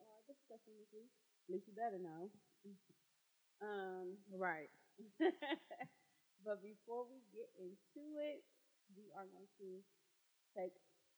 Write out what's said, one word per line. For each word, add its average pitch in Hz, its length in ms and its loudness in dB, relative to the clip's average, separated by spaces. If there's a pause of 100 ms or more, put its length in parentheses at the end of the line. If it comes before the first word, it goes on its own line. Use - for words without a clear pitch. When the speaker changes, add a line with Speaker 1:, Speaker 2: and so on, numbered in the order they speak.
Speaker 1:
are 220 260 -18
discussing 226 480 -16
this 208 160 -14
week. 226 160 -8 (400)
At 180 80 6
least 196 140 4
you 196 80 -14
better 208 240 4
know. 170 260 -4 (380)
<laughs> 202 80 -10 (880)
Um, 190 560 0 (160)
Speaker 2:
Right. 170 400 2 (240)
Speaker 1:
<laughs> 214 240 0 (1200)
but 208 240 2
before 233 400 -2
we 254 240 -14
get 214 160 -8 (160)
into 294 560 -8
it, 294 240 0 (560)
we 208 160 -16
are 196 160 -6
going 190 160 -12 (160)
to 185 160 -6 (800)
take 185 160 2 (440)